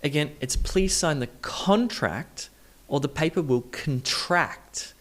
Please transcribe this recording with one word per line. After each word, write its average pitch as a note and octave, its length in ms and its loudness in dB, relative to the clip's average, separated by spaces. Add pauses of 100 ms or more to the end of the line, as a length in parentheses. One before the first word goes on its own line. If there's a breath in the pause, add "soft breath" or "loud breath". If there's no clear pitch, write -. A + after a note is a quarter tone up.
Again, D3 360 0
it's - 160 -4
please - 400 2
sign D#3 240 2
the A#2+ 80 -2 (140)
contract - 1080 0 (380 soft breath)
or D3 120 0
the C#3 100 -2
paper E3 320 0
will B2+ 200 2
contract. - 1400 -2